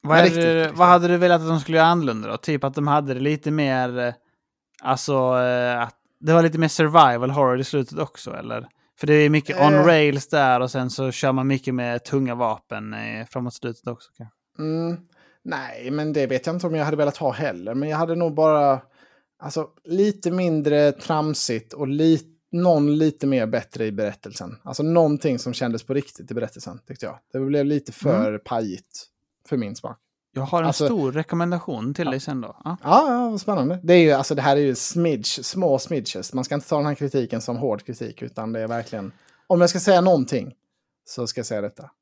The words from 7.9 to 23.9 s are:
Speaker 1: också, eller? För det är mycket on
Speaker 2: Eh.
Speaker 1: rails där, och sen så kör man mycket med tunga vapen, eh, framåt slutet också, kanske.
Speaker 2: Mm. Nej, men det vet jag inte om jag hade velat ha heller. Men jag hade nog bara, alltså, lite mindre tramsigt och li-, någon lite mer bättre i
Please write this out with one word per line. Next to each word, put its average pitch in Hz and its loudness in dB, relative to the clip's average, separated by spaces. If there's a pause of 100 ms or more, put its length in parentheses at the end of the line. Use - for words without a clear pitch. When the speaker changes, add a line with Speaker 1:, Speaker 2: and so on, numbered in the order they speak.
Speaker 1:
också, - -8
eller? 113 -12 (320)
För 151 -4
det 147 6
är 151 6
mycket 147 0
on 147 6
Speaker 2:
Eh. 147 6
Speaker 1:
rails 151 4
där, 131 2
och 127 -2
sen 127 -4
så 131 -4
kör 135 -2
man 131 0
mycket 131 -2
med 120 -6
tunga 131 -2
vapen, 107 -6
eh, 110 -10
framåt 123 -8
slutet - -12
också, 120 -12
kanske. 113 -20 (240)
Speaker 2:
Mm. 165 -4 (480)
Nej, 127 -12
men 151 -4
det 143 0
vet 127 -4
jag 170 -4
inte 175 -6
om 160 -4
jag 151 -2
hade 151 -2
velat 190 0
ha 143 -2
heller. 107 -6
Men 143 -4
jag 151 -4
hade 165 -2
nog 165 -2
bara, 147 4 (600)
alltså, 151 -8 (160)
lite 196 0
mindre 151 2
tramsigt 151 -4
och 143 -6
li-, 156 2 (320)
någon 156 2
lite 151 0
mer 127 2
bättre 113 -4
i 107 -4